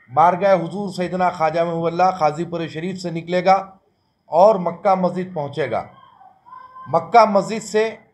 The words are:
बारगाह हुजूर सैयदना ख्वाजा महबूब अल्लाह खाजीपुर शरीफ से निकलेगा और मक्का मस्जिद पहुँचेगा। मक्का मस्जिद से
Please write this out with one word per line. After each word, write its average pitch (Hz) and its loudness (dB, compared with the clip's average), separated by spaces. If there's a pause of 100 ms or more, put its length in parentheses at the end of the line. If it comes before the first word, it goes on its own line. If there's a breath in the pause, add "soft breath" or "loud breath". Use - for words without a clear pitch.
(100)
बारगाह 175 2
हुजूर 175 -4
सैयदना 180 -2
ख्वाजा 160 0
महबूब 165 -4
अल्लाह 175 2
खाजीपुर 170 -2
शरीफ 175 -8
से 180 -8
निकलेगा 175 0 (760)
और 190 6
मक्का 180 0
मस्जिद 180 -4
पहुँचेगा। 135 -4 (1040)
मक्का 214 4
मस्जिद 202 -2
से 214 0 (300)